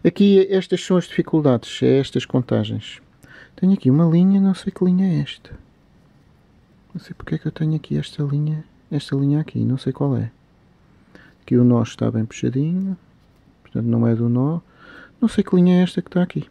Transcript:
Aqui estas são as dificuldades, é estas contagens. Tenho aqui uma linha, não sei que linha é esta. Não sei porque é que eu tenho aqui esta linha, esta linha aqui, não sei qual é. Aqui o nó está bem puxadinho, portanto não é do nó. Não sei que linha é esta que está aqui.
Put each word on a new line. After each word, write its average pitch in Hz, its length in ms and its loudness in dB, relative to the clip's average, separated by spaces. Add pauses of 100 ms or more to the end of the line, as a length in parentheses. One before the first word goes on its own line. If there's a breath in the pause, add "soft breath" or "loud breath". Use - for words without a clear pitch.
Aqui 196 460 4
estas 185 340 -2
são 185 120 2
as 170 80 0
dificuldades, 147 760 0
é 131 180 4
estas - 240 -4
contagens. 110 760 -4 (540 loud breath)
Tenho 190 200 2
aqui 131 160 0
uma 156 140 4
linha, 185 360 4
não 196 140 2
sei - 180 -8
que - 120 -2
linha 185 220 2
é 156 140 0
esta. - 300 -10 (1400)
Não - 80 -12
sei - 140 -20
porque - 220 -6
é - 20 -6
que - 80 -10
eu 156 60 -6
tenho 156 240 -2
aqui 147 200 -6
esta 147 280 -6
linha, 151 400 -2 (260)
esta 143 240 -6
linha 143 260 0
aqui, 123 200 -6
não 120 180 0
sei 131 140 -4
qual 139 240 -2
é. 113 160 -6 (1080 soft breath)
Aqui 123 140 0
o 123 80 4
nó 120 180 4
está 117 280 -4
bem 113 140 -4
puxadinho, 160 720 -4 (680)
portanto 117 220 -8
não 117 220 0
é 117 80 2
do 117 140 -2
nó. 135 320 -2 (600 loud breath)
Não 220 80 0
sei - 140 -2
que - 140 -2
linha 180 240 4
é - 20 4
esta 180 180 -2
que - 80 -18
está 175 140 -2
aqui. 160 280 -8